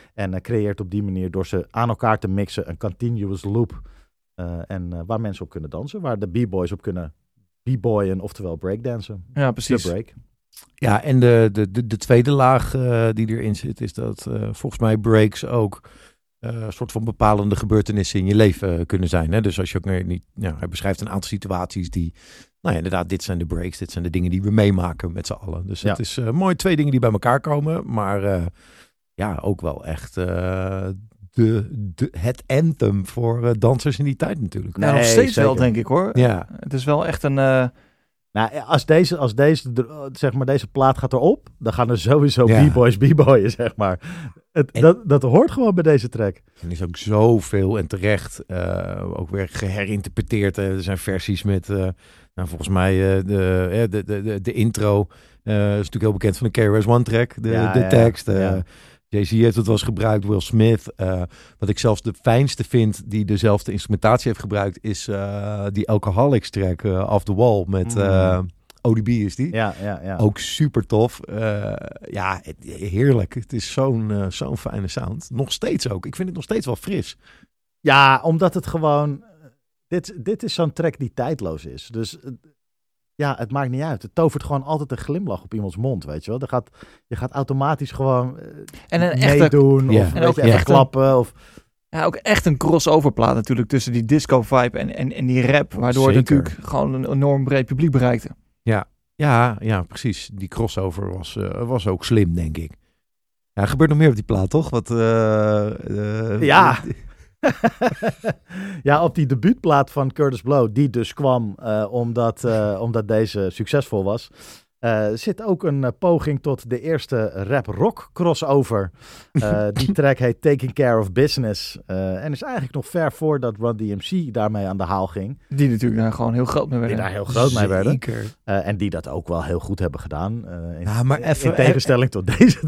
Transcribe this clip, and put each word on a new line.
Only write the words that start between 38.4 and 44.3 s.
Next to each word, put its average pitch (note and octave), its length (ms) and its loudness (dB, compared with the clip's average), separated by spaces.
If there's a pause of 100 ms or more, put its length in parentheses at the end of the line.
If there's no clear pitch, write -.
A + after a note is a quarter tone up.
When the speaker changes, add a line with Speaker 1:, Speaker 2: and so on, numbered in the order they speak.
Speaker 1:
als C#3+ 200 2
deze, E3 320 4
als B2 180 -2
deze, C#3 380 2
dr-, A#2+ 100 0 (280)
zeg B2+ 220 -2
maar, C3 120 -2
deze C3+ 220 0
plaat C3+ 300 4
gaat - 160 -2
erop, D3 360 2 (100)
dan A2+ 140 -2
gaan A#2+ 160 2
er A#2 100 0
sowieso B2+ 480 4
Speaker 3:
Ja. A#2+ 200 8
Speaker 1:
b-boys, A#2+ 300 6
b-boyen, C3 540 6
zeg A#2 240 -4
maar. F#2+ 240 0 (520)